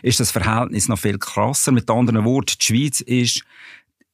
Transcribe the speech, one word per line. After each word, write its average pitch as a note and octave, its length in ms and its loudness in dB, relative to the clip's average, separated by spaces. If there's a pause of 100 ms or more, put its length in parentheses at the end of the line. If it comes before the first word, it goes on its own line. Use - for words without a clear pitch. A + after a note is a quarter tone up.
ist B2 180 0
das A2 100 -2
Verhältnis A2 580 -2
noch A2 100 0
viel G2+ 180 -2
krasser. A#2 560 -2
Mit A#2+ 160 2
anderen A2+ 380 2
Worten, C3 340 0
die - 60 2
Schweiz C3+ 340 0
ist B2 440 0 (680)